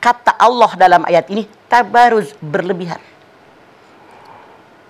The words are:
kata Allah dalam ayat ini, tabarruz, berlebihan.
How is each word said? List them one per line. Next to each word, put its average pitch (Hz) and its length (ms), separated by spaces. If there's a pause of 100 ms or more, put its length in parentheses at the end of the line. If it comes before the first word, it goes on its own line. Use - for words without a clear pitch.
kata 240 320
Allah 220 400
dalam 175 320
ayat 170 240
ini, 202 160 (240)
tabarruz, 233 680
berlebihan. 170 580 (1900)